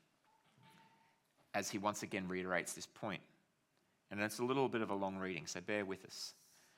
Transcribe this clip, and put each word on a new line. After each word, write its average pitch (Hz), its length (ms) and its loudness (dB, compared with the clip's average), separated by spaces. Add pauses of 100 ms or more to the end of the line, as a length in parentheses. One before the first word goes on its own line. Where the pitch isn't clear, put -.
(1500)
as 98 160 2
he 110 80 0
once 104 240 2
again 95 260 -2
reiterates 92 460 2
this 87 120 -8
point. 101 360 -6 (880)
And 101 100 -4
it's 107 180 0
a 120 60 2
little 127 240 6
bit 113 140 2
of 98 80 0
a 101 40 4
long 95 220 0
reading, 92 320 -4
so 90 120 -4
bear 104 240 0
with 95 200 -4
us. - 300 -10 (440)